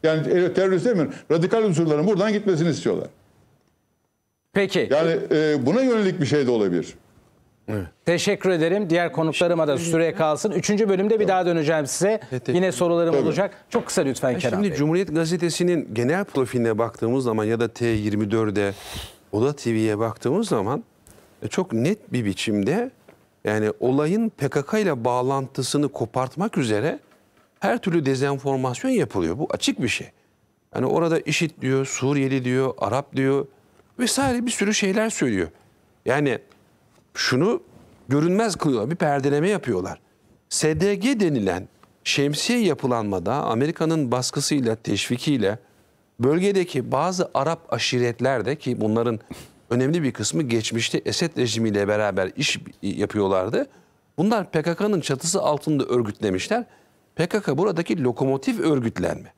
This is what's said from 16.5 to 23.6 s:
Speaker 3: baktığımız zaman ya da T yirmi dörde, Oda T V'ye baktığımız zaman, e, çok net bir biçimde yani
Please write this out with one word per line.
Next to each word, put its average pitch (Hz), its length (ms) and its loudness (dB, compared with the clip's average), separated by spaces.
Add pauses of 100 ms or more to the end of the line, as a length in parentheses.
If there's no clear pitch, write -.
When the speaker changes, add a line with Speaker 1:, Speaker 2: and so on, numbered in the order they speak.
Speaker 3:
baktığımız 117 460 0
zaman 110 220 0
ya 113 140 0
da 117 80 2
T 120 180 -4
yirmi 107 460 0
dörde, 104 420 2 (580)
Oda 131 240 0
T 120 180 -2
V'ye 110 260 0
baktığımız 120 480 -2
zaman, 135 360 0 (600)
e, 113 40 -6
çok - 260 -4
net 123 400 -2
bir 123 120 0
biçimde 110 680 -2 (520)
yani 107 360 0